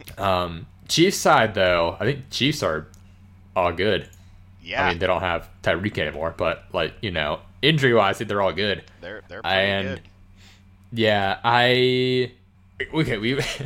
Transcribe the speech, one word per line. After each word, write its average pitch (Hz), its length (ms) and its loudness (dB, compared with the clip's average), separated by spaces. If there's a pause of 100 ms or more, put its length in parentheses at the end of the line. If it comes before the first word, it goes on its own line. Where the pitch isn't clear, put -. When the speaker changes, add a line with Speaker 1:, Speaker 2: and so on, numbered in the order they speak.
(200)
Speaker 1:
Um, 90 480 -2 (200)
Chiefs 185 300 2
side, 123 360 4
though, 87 460 2
I 101 60 -2
think 135 240 -4
Chiefs 147 340 -2
are 78 240 -2 (680)
all 90 160 2
good. 92 380 -2 (540)
Speaker 2:
Yeah. 110 220 -4
Speaker 1:
I 135 40 0
mean, 90 100 -4
they 92 80 -2
don't 90 140 0
have 85 280 -4 (140)
Tyreek 95 340 -2
anymore, 78 400 -4
but, 85 360 -4
like, 82 280 -4
you 104 100 -6
know, 78 280 -4 (220)
injury-wise, 123 540 4
I - 40 -16
think 113 80 -8
they're 101 140 -2
all 92 120 0
good. 95 300 -4 (180)
Speaker 2:
They're, 98 260 -14
they're 92 140 -16
pretty 95 160 0
Speaker 1:
And 98 380 0
Speaker 2:
good. - 60 -14 (920)
Speaker 1:
yeah, 104 500 2
I, 127 880 2 (640)
okay, 127 240 -2
we, 120 220 -2 (260)